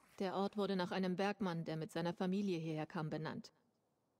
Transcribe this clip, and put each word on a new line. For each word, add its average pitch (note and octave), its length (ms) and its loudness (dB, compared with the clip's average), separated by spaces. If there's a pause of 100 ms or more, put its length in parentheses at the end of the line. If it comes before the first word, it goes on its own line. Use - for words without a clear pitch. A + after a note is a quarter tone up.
(200)
Der F#3+ 160 0
Ort G3+ 220 0
wurde G3 180 2
nach F3+ 160 2
einem F#3 240 2
Bergmann, F#3 500 0
der D#3+ 100 -2
mit D#3 160 -4
seiner E3+ 220 0
Familie F#3+ 460 2
hierher D#3 260 -2
kam, D#3 240 -4
benannt. D#3 420 -6 (680)